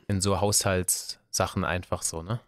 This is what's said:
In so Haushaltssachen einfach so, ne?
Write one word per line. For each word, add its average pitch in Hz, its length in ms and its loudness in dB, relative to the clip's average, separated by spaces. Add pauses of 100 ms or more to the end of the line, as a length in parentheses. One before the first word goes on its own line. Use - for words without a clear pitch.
In 101 140 2
so 95 200 2
Haushaltssachen 95 1200 0
einfach 87 380 -4
so, 82 180 -4
ne? 101 260 -6